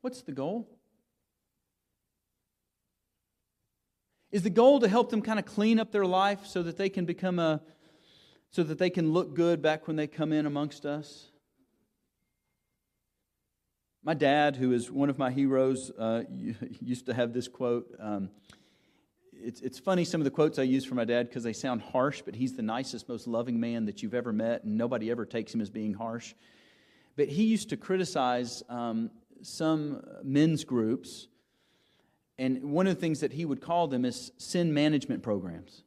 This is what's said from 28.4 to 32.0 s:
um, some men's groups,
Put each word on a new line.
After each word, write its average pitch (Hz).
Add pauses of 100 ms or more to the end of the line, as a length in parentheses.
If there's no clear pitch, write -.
um, 117 (300)
some 156 (160)
men's 147
groups, 120 (1120)